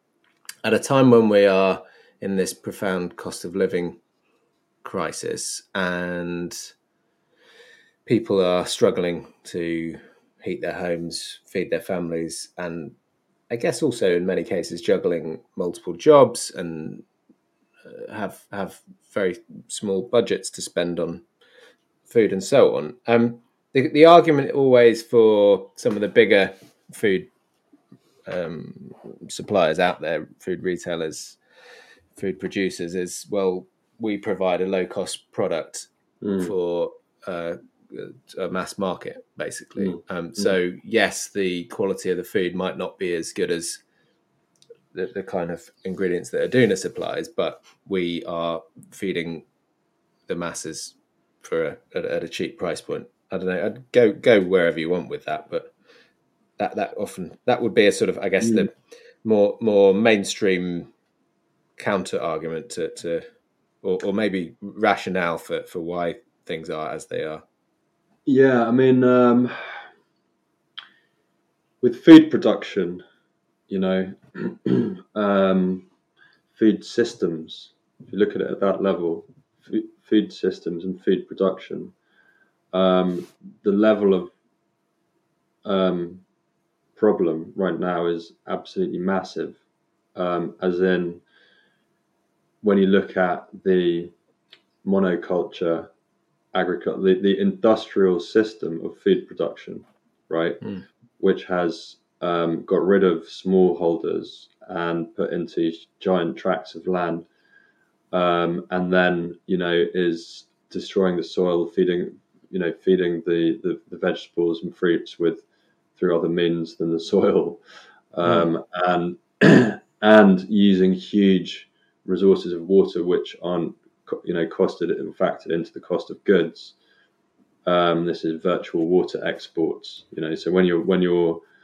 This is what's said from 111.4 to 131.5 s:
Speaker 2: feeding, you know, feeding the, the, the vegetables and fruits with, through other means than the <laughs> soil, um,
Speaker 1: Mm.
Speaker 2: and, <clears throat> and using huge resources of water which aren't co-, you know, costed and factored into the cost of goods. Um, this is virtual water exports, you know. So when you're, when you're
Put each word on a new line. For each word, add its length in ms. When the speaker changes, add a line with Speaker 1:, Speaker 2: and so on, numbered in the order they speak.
Speaker 2:
feeding, 500
you 80
know, 140
feeding 520
the, 380
the, 180
the 80
vegetables 640
and 100
fruits 440
with, 240
through 220
other 100
means 480
than 160
the 80
<laughs> 140
soil, 460
um, 500
Speaker 1:
Mm. 320
Speaker 2:
and, 460
<clears throat> 140
and 460
using 440
huge 760
resources 480
of 80
water 420
which 380
aren't 320
co-, 180
you 80
know, 140
costed 520
and 180
factored 360
into 200
the 80
cost 300
of 140
goods. 500
Um, 400
this 180
is 180
virtual 440
water 400
exports, 880
you 100
know. 120
So 160
when 140
you're, 160
when 220
you're 400